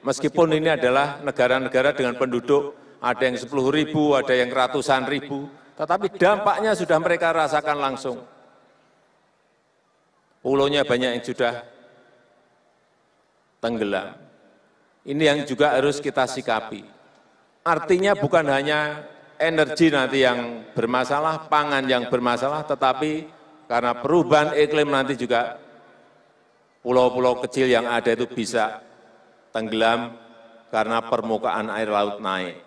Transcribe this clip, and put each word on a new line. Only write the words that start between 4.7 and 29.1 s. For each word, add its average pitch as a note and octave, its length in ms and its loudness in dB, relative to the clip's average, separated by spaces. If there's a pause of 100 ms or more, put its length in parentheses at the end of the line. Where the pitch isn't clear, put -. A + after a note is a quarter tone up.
ribu, C#3 400 -6 (320)
tetapi F3+ 320 -2
dampaknya G3+ 640 2
sudah E3+ 240 2
mereka E3+ 320 0
rasakan D3+ 480 0
langsung. C3 400 -4 (2250)
Pulaunya C#3 400 2
banyak B2+ 320 0
yang A#2+ 80 -6
sudah A#2+ 400 -4 (2000)
tenggelam. G2+ 560 -4 (880)
Ini C#3+ 160 -2
yang D3 240 4
juga C#3+ 240 2
harus C3+ 320 0
kita C3+ 240 0
sikapi. A2 560 -6 (800)
Artinya F3+ 560 2
bukan D#3+ 320 2
hanya D3+ 560 -2 (320)
energi D#3+ 480 2
nanti C3+ 400 2
yang A#2+ 480 -4
bermasalah, C#3 720 -2
pangan C#3+ 400 0
yang B2 240 0
bermasalah, B2+ 560 -2
tetapi D3+ 640 -2 (400)
karena A#2+ 320 0
perubahan D3+ 480 4
iklim D3 400 2
nanti C3+ 240 0
juga A#2+ 480 -2 (1200)
pulau-pulau B2 560 2
kecil B2+ 320 0
yang A#2 160 2
ada A#2+ 240 0
itu A#2 160 0
bisa A2 560 -4 (720)